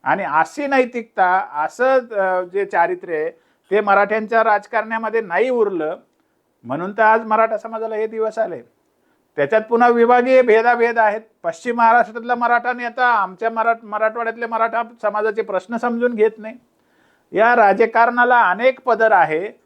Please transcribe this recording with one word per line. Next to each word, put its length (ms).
आणि 220
अशी 420
नैतिकता, 800
असं, 340
अ, 440
जे 220
चारित्र्य 520
आहे, 140
ते 100
मराठ्यांच्या 640
राजकारण्यामध्ये 760
नाही 300
उरलं, 460
म्हणून 280
तर 100
आज 240
मराठा 320
समाजाला 360
हे 120
दिवस 320
आले. 220
त्याच्यात 240
पुन्हा 280
विभागीय 540
भेदाभेद 560
आहेत. 220
पश्चिम 340
महाराष्ट्रातला 580
मराठा 380
नेता 340
आमच्या 440
मरा-, 320
मराठवाड्यातल्या 680
मराठा 340
समाजाचे 400
प्रश्न 340
समजून 380
घेत 240
नाही. 160
या 240
राजकारणाला 840
अनेक 400
पदर 320
आहे 360